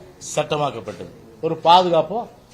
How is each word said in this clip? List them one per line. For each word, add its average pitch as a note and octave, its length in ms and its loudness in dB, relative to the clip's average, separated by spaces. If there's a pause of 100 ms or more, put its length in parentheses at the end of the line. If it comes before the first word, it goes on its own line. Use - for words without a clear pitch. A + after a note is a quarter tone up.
(340)
சட்டமாக்கப்பட்டது. A#2 760 -6 (340)
ஒரு D#3+ 80 -4 (120)
பாதுகாப்போ F3 520 4 (360)